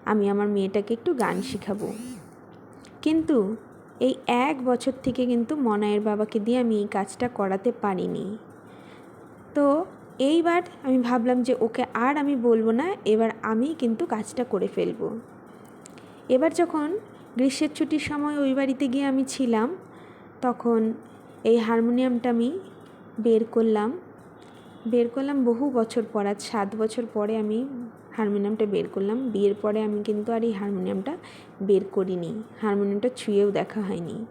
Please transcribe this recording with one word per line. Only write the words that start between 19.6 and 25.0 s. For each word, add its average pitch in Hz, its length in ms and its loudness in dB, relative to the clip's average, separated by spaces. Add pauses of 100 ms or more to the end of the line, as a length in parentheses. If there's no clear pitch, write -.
তখন 233 520 2 (520)
এই 226 140 6
হারমোনিয়ামটা 240 720 2
আমি 240 280 0 (640)
বের 226 240 6
করলাম। 226 540 2 (880)
বের 233 220 4